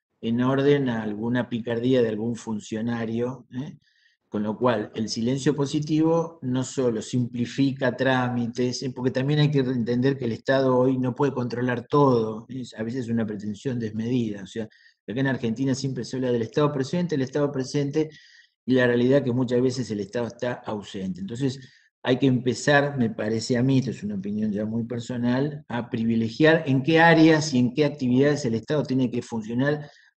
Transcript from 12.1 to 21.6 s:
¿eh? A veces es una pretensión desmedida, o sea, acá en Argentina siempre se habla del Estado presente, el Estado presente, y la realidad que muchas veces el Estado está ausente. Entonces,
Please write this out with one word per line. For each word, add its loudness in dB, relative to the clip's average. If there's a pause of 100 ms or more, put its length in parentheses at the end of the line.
¿eh? -10 (140)
A -4
veces -6
es -6
una 0
pretensión -6
desmedida, -4
o -14
sea, -8
acá -12
en 0
Argentina -2
siempre -6
se -10
habla -2
del 0
Estado 0
presente, -2
el 0
Estado -2
presente, -2 (560)
y 2
la 6
realidad 4
que -2
muchas 0
veces -2
el -4
Estado -4
está -6
ausente. -8
Entonces, -4 (480)